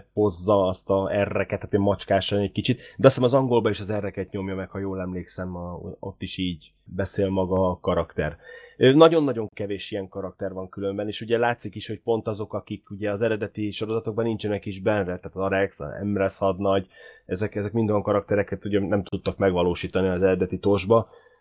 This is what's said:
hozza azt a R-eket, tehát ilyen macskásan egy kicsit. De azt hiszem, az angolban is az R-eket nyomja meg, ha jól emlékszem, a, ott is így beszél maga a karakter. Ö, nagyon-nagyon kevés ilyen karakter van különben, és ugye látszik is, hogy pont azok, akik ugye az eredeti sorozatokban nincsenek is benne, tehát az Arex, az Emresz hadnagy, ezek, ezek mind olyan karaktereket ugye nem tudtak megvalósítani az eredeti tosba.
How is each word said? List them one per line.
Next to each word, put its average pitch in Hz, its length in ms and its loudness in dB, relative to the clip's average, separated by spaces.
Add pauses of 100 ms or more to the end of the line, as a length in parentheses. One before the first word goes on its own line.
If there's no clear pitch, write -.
(140)
hozza 101 540 4
azt - 220 -2
a 98 200 2 (140)
R-eket, 98 360 -2
tehát - 140 -4
ilyen 101 120 2
macskásan 98 540 0
egy 101 120 0
kicsit. 120 260 0
De - 300 2
azt 131 80 8
hiszem, 123 80 2
az 120 100 4
angolban 120 380 2
is 101 80 -4
az 104 140 -6
R-eket 98 380 -6
nyomja 95 240 -6
meg, 95 140 -6
ha 101 100 -8
jól 98 220 -6
emlékszem, 92 540 -8
a, 87 240 -10 (200)
ott - 220 -12
is - 160 -8
így 90 340 -4 (120)
beszél 95 460 -2
maga 95 400 2
a 87 100 -4
karakter. 80 580 -2 (400)
Ö, 131 160 6
nagyon-nagyon 147 600 4
kevés 101 380 -8
ilyen 98 180 -6
karakter 92 440 -8
van 92 160 -10
különben, 98 380 -4
és 104 140 -8
ugye 113 160 0
látszik 117 380 -2
is, 107 120 -10
hogy 107 120 -8
pont 113 280 -2
azok, 107 260 -6
akik 104 360 -10
ugye 101 220 -4
az 101 100 -2
eredeti 107 500 -2
sorozatokban 110 540 -4
nincsenek 104 400 -2
is 95 160 -8
benne, 104 220 2
tehát 90 220 -6
az 92 160 -14
Arex, 98 380 0
az 73 120 -8
Emresz 98 460 -2
hadnagy, 98 500 2 (380)
ezek, 98 300 -4
ezek 104 160 -4
mind 110 180 0
olyan 104 120 2
karaktereket 101 640 0
ugye 101 140 0
nem 98 240 0
tudtak 92 340 -4
megvalósítani 90 680 2
az 90 140 0
eredeti 92 380 2
tosba. 101 500 2 (320)